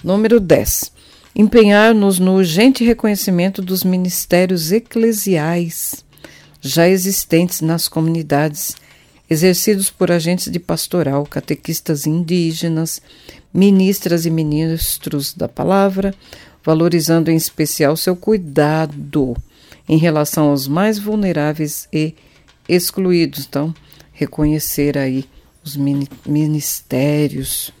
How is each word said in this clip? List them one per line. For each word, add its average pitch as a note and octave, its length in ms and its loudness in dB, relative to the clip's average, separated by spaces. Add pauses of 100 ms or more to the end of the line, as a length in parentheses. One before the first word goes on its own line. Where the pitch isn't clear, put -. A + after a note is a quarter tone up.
Número G#3+ 360 4
dez. D#3 520 0 (420)
Empenhar-nos G#3 840 6
no F#3 160 4
urgente F#3+ 480 4
reconhecimento G3 800 0
dos F#3 220 -4
ministérios F3+ 880 0
eclesiais G3 1300 -2 (560)
já E3 300 2
existentes F3+ 720 0
nas E3 260 -2
comunidades, D#3 880 -2 (540)
exercidos F#3 600 0
por F3 220 -2
agentes F3 400 -2
de F3 80 -6
pastoral, D3 680 -4
catequistas D3+ 840 -6
indígenas, E3 920 -2 (520)
ministras F#3+ 720 2
e E3 40 0
ministros D#3 1040 -2
da - 140 -6
palavra, G3 680 0 (500)
valorizando D#3+ 680 2
em D#3+ 40 4
especial D#3 600 0
seu F3+ 200 -2
cuidado D3+ 1200 -2 (500)
em D#3+ 100 4
relação D3+ 520 2
aos C3+ 180 0
mais G3+ 320 0
vulneráveis D#3+ 960 -4
e D#3 200 -2 (540)
excluídos. F3 800 -2
Então, D#3 260 -6 (380)
reconhecer D3+ 840 -2
aí C3 280 -4 (380)
os D3 140 -12
mini-, C#3 320 -2 (160)
ministérios. D3 1500 -2